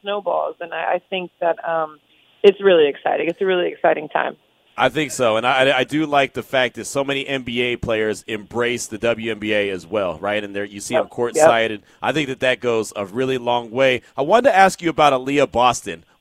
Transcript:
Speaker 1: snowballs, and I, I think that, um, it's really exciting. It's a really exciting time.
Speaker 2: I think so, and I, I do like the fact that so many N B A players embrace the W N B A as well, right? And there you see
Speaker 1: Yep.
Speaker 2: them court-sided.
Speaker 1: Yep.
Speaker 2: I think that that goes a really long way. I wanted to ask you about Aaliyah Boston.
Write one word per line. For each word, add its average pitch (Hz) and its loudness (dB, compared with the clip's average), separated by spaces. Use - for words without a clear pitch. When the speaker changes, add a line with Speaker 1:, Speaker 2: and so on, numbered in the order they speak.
Speaker 1:
snowballs, 175 -4
and 170 -12
I, 165 -4
I 180 -4
think 180 -8
that, 165 -2
um, 160 -6
it's 196 4
really 170 6
exciting. 147 -4
It's 170 -6
a 196 0
really 180 0
exciting 156 -2
time. - -4
Speaker 2:
I 123 4
think 135 -2
so, 113 2
and 113 0
I, 131 4
I 131 0
do 147 -2
like 139 2
the 123 -8
fact 127 -2
that 107 -8
so 139 -4
many 139 -4
N 139 -4
B 120 -4
A 123 0
players 110 -2
embrace 113 -4
the 110 -10
W 113 -2
N 107 -6
B 107 -2
A 104 2
as 90 -8
well, 87 -2
right? 104 -2
And 101 -12
there 101 -4
you 101 -12
see 101 -8
Speaker 1:
Yep. 160 2
Speaker 2:
them - -10
court-sided. 117 0
Speaker 1:
Yep. - -20
Speaker 2:
I 123 -2
think 143 -4
that 131 -10
that 127 0
goes 113 -2
a 101 -6
really 127 -4
long 120 -2
way. 127 2
I 135 -4
wanted 220 4
to 190 2
ask 190 4
you 165 -2
about 151 4
Aaliyah 135 2
Boston. 113 0